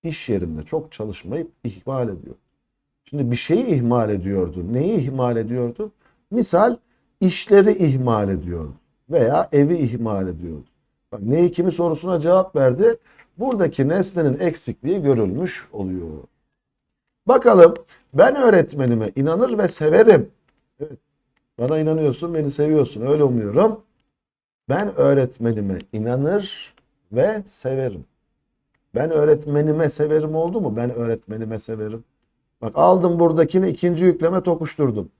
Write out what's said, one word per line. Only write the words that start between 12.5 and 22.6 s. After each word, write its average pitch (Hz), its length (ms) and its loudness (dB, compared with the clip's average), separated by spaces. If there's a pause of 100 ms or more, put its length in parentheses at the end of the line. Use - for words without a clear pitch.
verdi. 151 420 2 (400)
Buradaki 185 500 -2
nesnenin 170 520 0
eksikliği 170 640 -4
görülmüş 127 720 -2
oluyor. 92 340 -8 (1200)
Bakalım, 214 460 8 (400)
ben 220 220 6
öğretmenime 147 800 2
inanır 180 420 0
ve 202 100 0
severim. 170 640 6 (500)
Evet, 147 180 -14 (600)
bana 143 200 0
inanıyorsun, 156 540 0
beni 147 180 -2
seviyorsun, 147 500 0